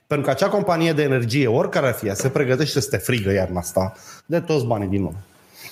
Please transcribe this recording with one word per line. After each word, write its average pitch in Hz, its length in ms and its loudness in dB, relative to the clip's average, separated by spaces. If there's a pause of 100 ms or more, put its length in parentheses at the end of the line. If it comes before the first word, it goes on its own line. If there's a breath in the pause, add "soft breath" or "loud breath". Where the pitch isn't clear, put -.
Pentru 143 200 -2
că 139 60 2
acea 190 160 2
companie 170 440 2
de 147 100 2
energie, 131 440 2
oricare 147 400 2
ar 120 80 2
fi - 120 -6
ea, 98 80 -2
se 131 140 -2
pregătește 135 520 0
să - 80 -4
te 113 80 -2
frigă 101 360 0
iarna 92 260 0
asta 95 340 -2 (340 loud breath)
de 165 140 0
toți 156 260 0
banii 104 220 -2
din 98 140 0
lume. 92 200 -6 (500 loud breath)